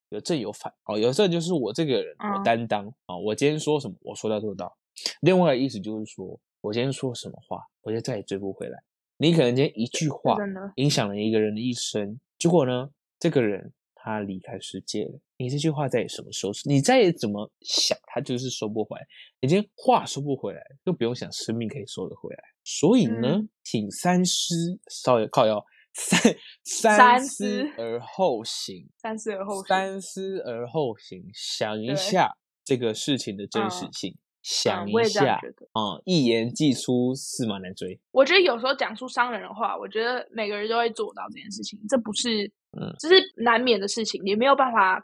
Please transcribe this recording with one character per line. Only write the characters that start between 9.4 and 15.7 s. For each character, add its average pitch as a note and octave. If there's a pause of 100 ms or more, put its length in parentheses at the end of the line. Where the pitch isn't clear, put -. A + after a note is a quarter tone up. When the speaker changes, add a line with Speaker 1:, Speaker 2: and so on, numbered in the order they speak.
Speaker 1:
今 C3+
天 -
一 A2+
句 D#3
话 B2+
Speaker 2:
是 G#2+
真 G2+
的。 G2
Speaker 1:
影 C#3+
响 A#2+
了 G2+
一 A2
个 A2
人 G#2+
的 G#2+
一 B2
生， G#2+ (220)
结 E3+
果 E3
呢， B2+ (300)
这 E3+
个 D3
人 G#2 (220)
他 G#2+
离 G2
开 G#2+
世 -
界 G#2
了， C3 (160)
你 B2+
这 C#3
句 D3+